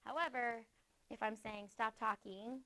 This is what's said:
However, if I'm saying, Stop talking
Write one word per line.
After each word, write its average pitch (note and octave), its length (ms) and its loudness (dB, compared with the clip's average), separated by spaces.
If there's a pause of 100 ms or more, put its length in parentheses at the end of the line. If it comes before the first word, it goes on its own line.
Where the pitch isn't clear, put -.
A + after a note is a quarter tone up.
However, B3 600 2 (440)
if - 120 -6
I'm G#3+ 160 2
saying, G#3 320 -8
Stop A3 280 0
talking A3 680 -2